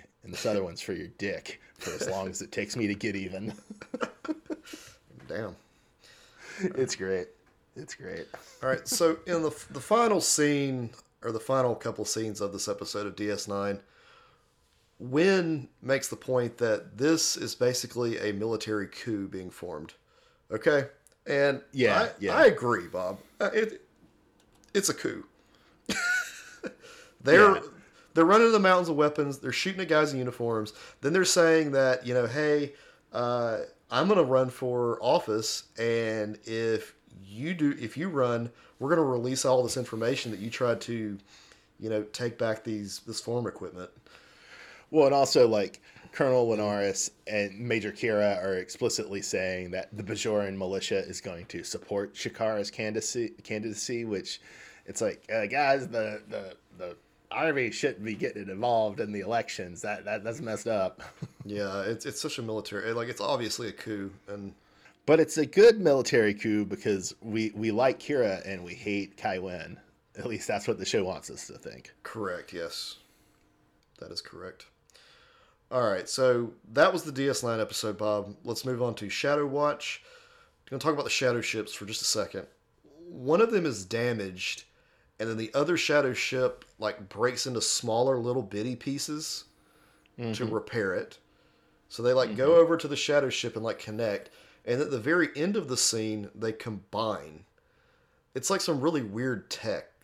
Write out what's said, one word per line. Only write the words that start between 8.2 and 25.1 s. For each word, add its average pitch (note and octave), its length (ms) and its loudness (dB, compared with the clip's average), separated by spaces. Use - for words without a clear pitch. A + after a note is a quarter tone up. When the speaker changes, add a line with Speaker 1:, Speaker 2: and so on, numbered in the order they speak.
Speaker 2:
All C3 60 -2
right, C3 180 -2
so E3 400 2
in E3+ 160 -2
the, D3+ 80 0
the C#3 100 -10
final G#3+ 400 4
scene, C#3 680 2
or A2+ 80 -4
the A2 80 -4
final B2+ 340 2
couple G#2+ 300 -4
scenes G#2+ 380 -4
of G2+ 100 -2
this - 160 -6
episode G2+ 380 -4
of F#2 100 -8
D G#2 140 -2
S G2+ 180 -4
nine, G2+ 320 -2
Wynn D#3+ 680 2
makes C3+ 260 0
the A2 80 -8
point B2 400 0
that G#2+ 400 0
this D#3 400 2
is - 180 -6
basically B2 640 0
a G#2 140 -2
military G#2+ 540 -2
coup G2+ 420 -6
being F#2 220 -10
formed. E2 420 -12
Okay? C#3 360 2
And C#3 340 2
Speaker 1:
Yeah, C#3+ 280 4
Speaker 2:
I, - 180 0
Speaker 1:
yeah. G2+ 160 0
Speaker 2:
I D4 120 10
agree, A#2+ 400 4
Bob. F#2 320 -4
Uh, G3+ 140 0
it, - 340 -2
it's G3 160 0
a - 60 0
coup. - 320 -6